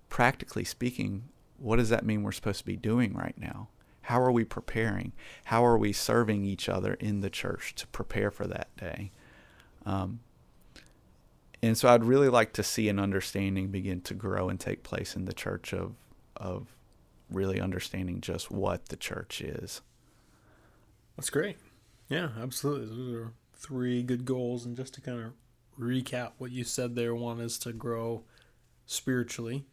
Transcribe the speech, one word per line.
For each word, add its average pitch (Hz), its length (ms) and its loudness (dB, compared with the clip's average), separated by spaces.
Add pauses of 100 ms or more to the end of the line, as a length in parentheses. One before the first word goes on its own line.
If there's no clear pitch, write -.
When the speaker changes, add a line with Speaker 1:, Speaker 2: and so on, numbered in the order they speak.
Speaker 1:
practically 120 560 2
speaking, 104 600 -4 (320)
what 113 200 2
does 117 120 8
that 113 180 4
mean 107 160 2
we're 101 100 -2
supposed - 280 -2
to - 40 -16
be 95 120 -4
doing 110 380 2
right - 240 -6
now? - 300 -10 (340)
How 120 180 2
are 127 120 6
we 117 120 6
preparing? 104 680 -2 (320)
How 117 200 4
are 120 140 10
we 104 140 4
serving 107 520 2
each 98 240 -2
other 98 260 0
in 104 260 -2
the 98 100 -2
church - 460 -6
to - 120 -10
prepare - 420 -2
for 98 160 -6
that - 300 -6
day? 95 360 -8 (720)
Um, 95 360 -4 (1400)
and 117 140 6
so 127 120 6
I'd 120 160 10
really 135 240 8
like 117 260 6
to 104 80 -2
see 107 260 2
an 98 100 2
understanding 98 720 0
begin 95 340 -2
to - 120 -8
grow 98 340 -2
and 95 100 -2
take 98 260 -4
place - 320 -6
in 95 80 -4
the 95 80 -6
church 95 420 -6
of, 92 200 -4 (420)
of 95 380 -8 (560)
really 95 300 0
understanding 92 600 -4
just 87 300 -6
what 95 380 -2
the - 80 -8
church - 440 -8
is. - 420 -8 (1300)
Speaker 2:
That's - 140 -6
great. 170 280 -2 (500)
Yeah, 160 200 -2 (120)
absolutely. 131 460 -4
Those 120 280 -8
are 117 180 -8 (220)
three 123 500 -2
good 127 200 0
goals. 123 400 -2
And 120 120 -6
just 131 180 -8
to - 60 -16
kind 123 200 -6
of 113 120 -10 (460)
recap 123 600 -2
what 127 140 -10
you 123 120 -6
said 123 300 -2
there, 117 200 0
one 117 260 -4
is 117 180 -6
to 120 140 -8
grow 113 500 -4 (640)
spiritually, 123 880 -2